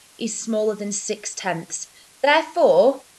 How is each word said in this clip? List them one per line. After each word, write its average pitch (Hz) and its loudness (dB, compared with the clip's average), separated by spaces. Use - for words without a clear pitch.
is 226 -6
smaller 214 -2
than 202 -8
six - -8
tenths. - -8
Therefore, 277 4